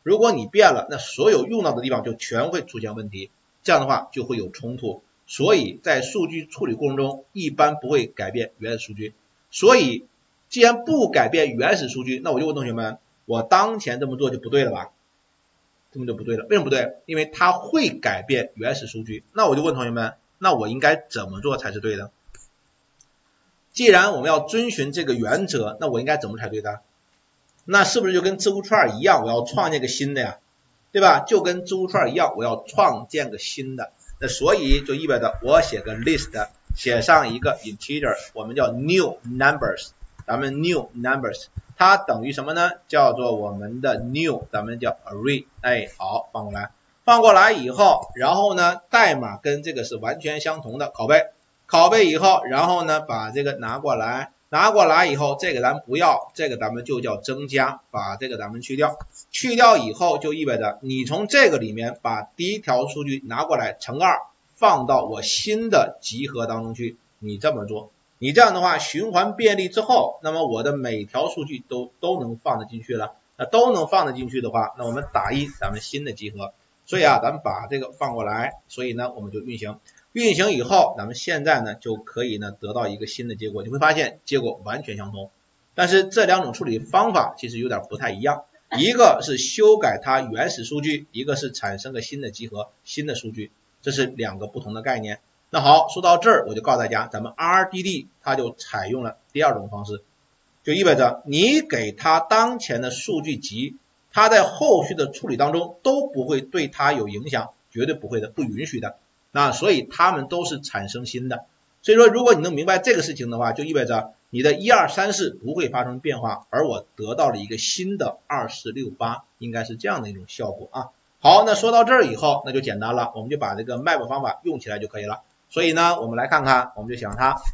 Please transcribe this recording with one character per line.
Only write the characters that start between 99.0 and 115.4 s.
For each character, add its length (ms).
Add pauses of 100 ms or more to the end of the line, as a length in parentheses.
了 120 (160)
第 120
二 100
种 140
方 160
式， 180 (640)
就 80
意 100
味 140
着 280
你 360
给 320
它 260
当 400
前 240
的 80
数 320
据 140
集， 400 (360)
它 160
在 140
后 420
续 100
的 180
处 160
理 80
当 160
中 320
都 240
不 180
会 140
对 260
它 260
有 160
影 200
响， 220 (200)
绝 160
对 80
不 140
会 120
的， 80
不 140
允 240
许 140
的。 160 (360)
那 200
所 180
以 120
它 280
们 160
都 180
是 160
产 280
生 180
新 220
的。 160 (380)
所 120
以 20
说， 120
如 160
果 100
你 80
能 100
明 140
白 120
这 180
个 60
事 120
情 160
的 80
话， 140
就 100
意 100
味 140
着 260 (160)
你 140
的 120
一 160
二 180
三 240
四 180
不 240